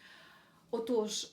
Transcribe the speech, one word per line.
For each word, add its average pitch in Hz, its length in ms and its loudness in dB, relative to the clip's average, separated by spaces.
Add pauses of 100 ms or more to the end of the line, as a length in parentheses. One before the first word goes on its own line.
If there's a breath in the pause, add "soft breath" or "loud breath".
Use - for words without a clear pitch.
(760 loud breath)
Отож, 226 580 0